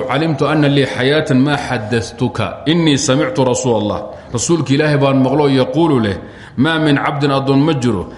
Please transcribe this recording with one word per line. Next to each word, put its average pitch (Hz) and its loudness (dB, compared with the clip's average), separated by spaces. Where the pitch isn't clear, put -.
علمت 147 0
أن 147 2
لي 139 2
حياة 139 0
ما 135 2
حدثتك. 117 -4
إني 160 2
سمعت 139 0
رسول 123 0
الله." 98 -2
Rasuulka 139 -2
Ilaahay 151 2
baan 135 2
maqlo 139 2
yaquulu 135 2
leh, 101 0
"ما 160 2
من 151 2
عبد 139 -2
addoon 139 2
ma 156 2
jiro, 117 -2